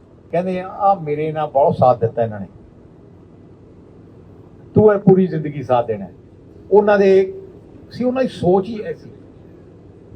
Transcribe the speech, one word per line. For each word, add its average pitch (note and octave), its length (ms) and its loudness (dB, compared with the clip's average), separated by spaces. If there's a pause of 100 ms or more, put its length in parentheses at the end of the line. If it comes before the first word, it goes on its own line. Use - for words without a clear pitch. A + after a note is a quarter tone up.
(320)
ਕਹਿੰਦੇ F#3 280 -4
ਆ, F#3 80 -12
"ਆਹ G3 320 0
ਮੇਰੇ D3+ 320 -4
ਨਾਲ D3+ 180 -6
ਬਹੁਤ D3 260 2
ਸਾਥ B2+ 240 4
ਦਿੱਤਾ A2+ 240 -2
ਇਹਨਾਂ G#2+ 160 -8
ਨੇ, F#2+ 60 -12 (2250)
ਤੂੰ G#3+ 200 4
ਇਹ G3 40 -2
ਪੂਰੀ F#3+ 280 4
ਜ਼ਿੰਦਗੀ D3 360 -8
ਸਾਥ A#2+ 240 0
ਦੇਣਾ G2+ 180 -6
ਹੈ।" E2+ 80 -18 (580)
ਉਹਨਾਂ G#3 280 4
ਦੇ F#3+ 420 2 (500)
ਸੀ, - 140 -8
ਉਹਨਾਂ B3+ 180 -2
ਦੀ B3 60 -4
ਸੋਚ F#3+ 400 0
ਹੀ A3 140 -10
ਐਸੀ। - 280 -14 (1040)